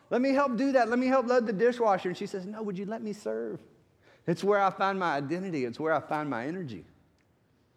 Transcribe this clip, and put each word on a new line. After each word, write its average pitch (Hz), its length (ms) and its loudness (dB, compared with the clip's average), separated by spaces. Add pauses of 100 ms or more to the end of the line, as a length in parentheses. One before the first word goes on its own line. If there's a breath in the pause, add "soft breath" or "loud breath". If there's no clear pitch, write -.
Let 240 120 2
me 269 120 2
help 269 220 2
do 269 160 0
that. 240 180 4
Let 240 80 2
me 254 100 2
help 254 200 4
load 247 180 4
the 220 80 -2
dishwasher." 220 540 2
And 180 100 -4
she 208 80 -8
says, 190 200 -8
"No, 220 180 -10
would 202 140 -6
you 196 80 -8
let 226 180 -8
me 214 80 -6
serve?" 220 480 -6 (640 soft breath)
It's 170 200 0
where 202 140 4
I 190 120 4
find 196 260 0
my 170 180 2
identity. 156 500 -4
It's 120 140 -6
where 156 140 2
I 143 60 2
find 151 300 -4
my 120 180 -4
energy. 147 380 -8 (920)